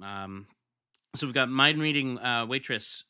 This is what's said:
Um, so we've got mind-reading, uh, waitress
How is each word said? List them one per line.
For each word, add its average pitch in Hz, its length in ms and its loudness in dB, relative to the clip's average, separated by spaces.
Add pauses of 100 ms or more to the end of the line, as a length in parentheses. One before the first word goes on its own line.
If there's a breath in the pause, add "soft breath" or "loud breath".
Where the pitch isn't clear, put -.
Um, 98 460 -12 (680)
so - 100 2
we've 127 80 -6
got 131 160 2
mind-reading, 143 720 2
uh, 117 260 -2
waitress 123 640 0